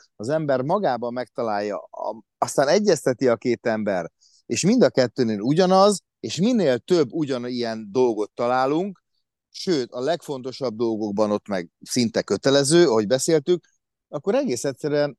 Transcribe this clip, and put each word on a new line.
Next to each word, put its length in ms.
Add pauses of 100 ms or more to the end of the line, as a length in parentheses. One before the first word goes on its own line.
(160)
az 140
ember 320
magában 520
megtalálja, 640
a-, 460 (140)
aztán 300
egyezteti 600
a 80
két 300
ember, 460 (340)
és 180
mind 200
a 60
kettőnél 500
ugyanaz, 640 (180)
és 200
minél 400
több 320
ugyanilyen 800
dolgot 420
találunk, 680 (460)
sőt, 420
a 80
legfontosabb 760
dolgokban 560
ott 160
meg 220 (120)
szinte 400
kötelező, 680
ahogy 200
beszéltük, 580 (420)
akkor 280
egész 280
egyszerűen 560